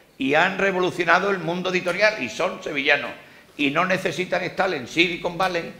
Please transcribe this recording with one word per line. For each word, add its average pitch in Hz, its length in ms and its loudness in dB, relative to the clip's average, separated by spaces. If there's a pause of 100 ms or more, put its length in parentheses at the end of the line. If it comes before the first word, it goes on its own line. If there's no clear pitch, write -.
(180)
y 135 160 0
han 185 240 2
revolucionado 185 720 2
el 190 80 0
mundo 180 320 -4
editorial 180 540 0
y 113 60 -4
son 185 340 -4
sevillanos. 139 480 0 (440)
Y 143 140 2
no 160 160 0
necesitan 180 580 -2
estar 180 300 0
en 127 140 -6
Silicon 175 500 0
Valley 175 420 -2